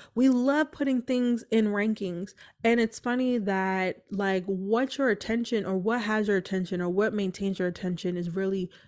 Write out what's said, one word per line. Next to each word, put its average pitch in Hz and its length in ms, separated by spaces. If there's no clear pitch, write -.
We 254 120
love 277 440
putting 262 320
things 247 480
in 220 160
rankings. 202 640
And 233 160
it's 226 180
funny 247 400
that, 190 720
like, 190 360
what 202 520
your 269 120
attention 220 540
or 190 140
what 220 240
has 214 260
your 202 100
attention 185 440
or 175 80
what 208 240
maintains 196 460
your 180 80
attention 180 500
is 175 180
really 190 360